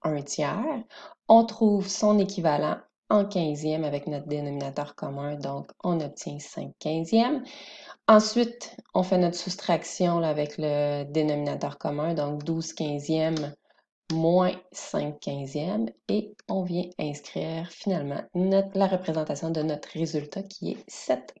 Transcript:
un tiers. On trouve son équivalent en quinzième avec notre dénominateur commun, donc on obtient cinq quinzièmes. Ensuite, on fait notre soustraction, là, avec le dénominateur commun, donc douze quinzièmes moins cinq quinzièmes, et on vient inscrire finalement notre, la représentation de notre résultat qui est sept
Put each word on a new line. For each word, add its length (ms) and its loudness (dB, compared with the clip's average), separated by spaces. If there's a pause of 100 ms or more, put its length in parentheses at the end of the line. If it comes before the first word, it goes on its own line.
un 200 0
tiers. 600 -4 (460)
On 160 10
trouve 440 2
son 300 4
équivalent 600 2 (320)
en 160 4
quinzième 580 0
avec 220 -4
notre 220 -6
dénominateur 680 -4
commun, 400 -6
donc 380 -8 (120)
on 160 2
obtient 380 -6
cinq 400 -10
quinzièmes. 640 2 (640)
Ensuite, 680 4 (180)
on 80 4
fait 160 2
notre 180 4
soustraction, 840 0
là, 80 2
avec 300 -2
le 460 0
dénominateur 720 0
commun, 380 -2
donc 300 -2
douze 280 -4
quinzièmes 800 -2 (600)
moins 400 4 (200)
cinq 480 -6
quinzièmes, 720 -4 (180)
et 260 -2 (140)
on 140 0
vient 260 -2 (100)
inscrire 720 -6
finalement 520 -2 (120)
notre, 440 2
la 80 6
représentation 640 -2
de 120 -2
notre 300 -4
résultat 520 -4
qui 260 -8
est 180 -10
sept 520 -4